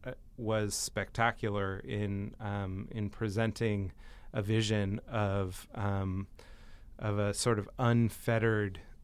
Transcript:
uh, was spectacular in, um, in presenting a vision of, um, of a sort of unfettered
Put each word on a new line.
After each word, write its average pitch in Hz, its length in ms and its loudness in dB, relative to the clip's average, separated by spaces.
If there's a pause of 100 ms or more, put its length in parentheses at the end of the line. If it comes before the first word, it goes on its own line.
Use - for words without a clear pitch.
uh, 123 80 -6 (240)
was 107 380 0
spectacular 101 1040 0
in, 104 600 -2
um, 101 520 -4
in 104 180 -2
presenting 107 840 0 (400)
a 113 80 0
vision 104 640 2
of, 98 680 0
um, 98 540 0 (720)
of 104 180 0
a 104 160 2
sort 117 240 2
of 98 120 -2 (100)
unfettered 113 1000 4 (240)